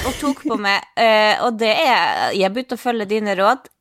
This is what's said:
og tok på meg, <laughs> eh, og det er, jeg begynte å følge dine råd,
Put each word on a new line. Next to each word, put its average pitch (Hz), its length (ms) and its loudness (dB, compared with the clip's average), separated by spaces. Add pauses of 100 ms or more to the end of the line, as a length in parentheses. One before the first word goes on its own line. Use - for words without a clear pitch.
og 262 200 -4
tok 285 280 -4
på 226 100 -2
meg, 196 220 0 (100)
<laughs> - 60 -10
eh, 214 480 2
og 233 140 -2
det 220 180 2
er, 165 560 0
jeg 190 240 0
begynte 254 180 -6
å 226 60 -10
følge 233 280 -4
dine 214 280 -2
råd, 214 320 0 (120)